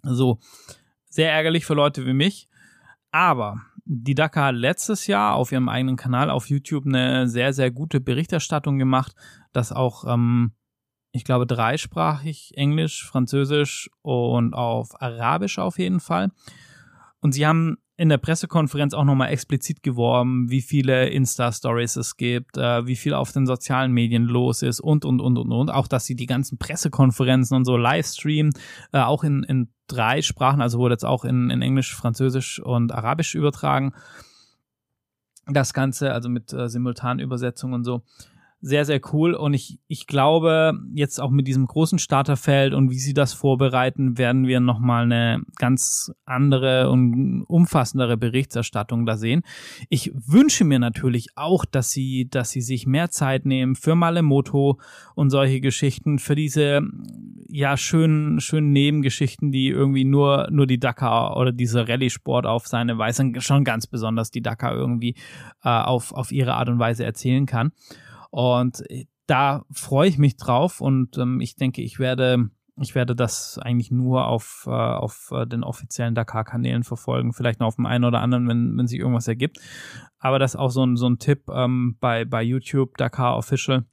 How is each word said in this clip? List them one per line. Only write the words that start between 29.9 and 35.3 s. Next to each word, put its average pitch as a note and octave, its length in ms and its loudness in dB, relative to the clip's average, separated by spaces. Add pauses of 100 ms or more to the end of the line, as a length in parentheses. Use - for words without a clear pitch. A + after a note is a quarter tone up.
Sprachen, C#3 400 0
also A#2+ 180 0
wurde B2 140 2
jetzt A#2 140 -2
auch B2 180 -2
in, B2+ 240 0
in B2 140 0
Englisch, C3 320 0
Französisch C3 680 -2
und A#2+ 320 0
Arabisch B2+ 420 -2
übertragen. C#3 600 0 (1500)